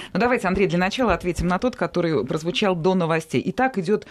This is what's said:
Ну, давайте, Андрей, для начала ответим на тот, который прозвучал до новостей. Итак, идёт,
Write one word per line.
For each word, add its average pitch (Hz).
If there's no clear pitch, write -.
Ну, 180
давайте, 240
Андрей, 190
для 170
начала 202
ответим 170
на 180
тот, 247
который 165
прозвучал 175
до 175
новостей. 160
Итак, 254
идёт, 196